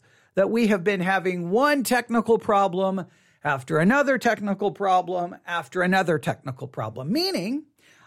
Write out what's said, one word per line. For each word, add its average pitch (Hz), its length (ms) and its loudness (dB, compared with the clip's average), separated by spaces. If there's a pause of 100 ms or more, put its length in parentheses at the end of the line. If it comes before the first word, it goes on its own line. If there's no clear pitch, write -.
(360)
that 196 140 2
we 226 180 2
have 196 180 0
been 196 160 0
having 180 480 -2
one 277 340 2
technical 233 540 0
problem 190 680 0 (380)
after 147 360 0
another 262 380 4
technical 202 540 -2
problem 180 640 -2 (100)
after 175 360 -4
another 180 380 2
technical 127 500 -8
problem, 131 420 -8
meaning 294 540 -4 (420)